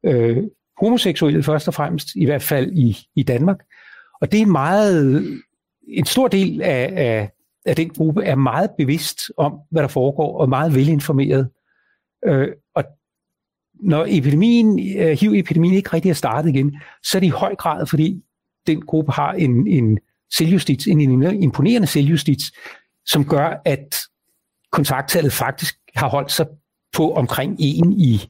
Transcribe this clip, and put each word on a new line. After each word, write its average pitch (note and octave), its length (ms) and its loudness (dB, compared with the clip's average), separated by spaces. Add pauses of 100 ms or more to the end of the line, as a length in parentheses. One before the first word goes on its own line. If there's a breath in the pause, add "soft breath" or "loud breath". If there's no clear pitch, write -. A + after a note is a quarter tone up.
øh, A#2+ 320 2 (440)
homoseksuelle E3+ 600 2
først D3+ 260 -2
og D#3+ 60 -4
fremmest, D3+ 400 -6
i F#3 100 0
hvert C#3 180 0
fald C#3 300 -2
i, B2 260 2 (180)
i C#3+ 60 0
Danmark. C#3+ 360 0 (640 loud breath)
Og - 120 -2
det G#3+ 100 4
er G#3+ 40 4
meget, D#3+ 800 2 (640)
en E3 180 -2
stor B3+ 220 0
del F#3+ 340 0
af, C#3 340 -2
af, A2+ 340 -2 (360)
af B2+ 100 0
den E3 120 -2
gruppe D#3+ 360 -2
er E3 100 0
meget C3+ 440 0
bevidst D3 420 -2 (160)
om, D3 160 0 (180)
hvad D#3+ 120 0
der C3+ 60 0
foregår, C#3 520 -2
og C3+ 80 2
meget C#3 260 0
velinformeret. C#3 760 2 (800)
Øh, C#3+ 220 0 (260)
og D3+ 100 -2 (880)
når E3 340 0
epidemien, F#3+ 880 2
øh, D#3+ 200 2
hiv-epidemien F#3 560 2
ikke G3 180 0
rigtig E3+ 180 0
er D#3+ 40 2
startet C#3+ 360 -2
igen, C#3 260 0 (260 loud breath)
så - 160 -2
er - 20 2
det F#3+ 60 2
i D#3+ 40 4
høj G3 240 -2
grad, D#3 320 -4
fordi D#3+ 360 -2 (440)
den D#3+ 200 0
gruppe D#3 260 -2
har D3 200 -2
en, D3+ 340 2
en A#2 320 2 (360)
selvjustits, E3 520 0
en, E3 140 2
en D3 420 2
imponerende F3+ 440 2
selvjustits, D3 580 0 (640 loud breath)
som D3 180 0
gør, D3+ 400 -2
at - 320 -4 (760)
kontakttallet C#3+ 600 0
faktisk C#3 420 -6 (200)
har C3 140 -2
holdt C#3 240 -2
sig D#3 140 -2 (460)
på - 220 0
omkring - 440 -2
en D#3+ 340 2
i C3 380 2